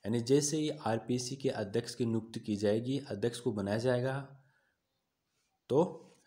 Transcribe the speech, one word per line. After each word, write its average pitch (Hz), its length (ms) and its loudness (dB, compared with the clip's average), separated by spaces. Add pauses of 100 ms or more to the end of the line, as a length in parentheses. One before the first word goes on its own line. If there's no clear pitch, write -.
यानी 113 160 0
जैसे 147 360 4
ही 151 120 0
आरपीएससी 123 640 -2
के 135 160 -2
अध्यक्ष 110 440 -2
की 123 100 0
नियुक्ति 113 340 -2
की 107 160 -2
जाएगी, 110 440 2
अध्यक्ष 113 400 -4
को 127 120 0
बनाया 104 260 0
जाएगा, 127 400 2 (1500)
तो 127 100 6 (480)